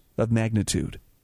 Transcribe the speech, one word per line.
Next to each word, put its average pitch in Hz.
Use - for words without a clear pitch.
of 113
magnitude. 113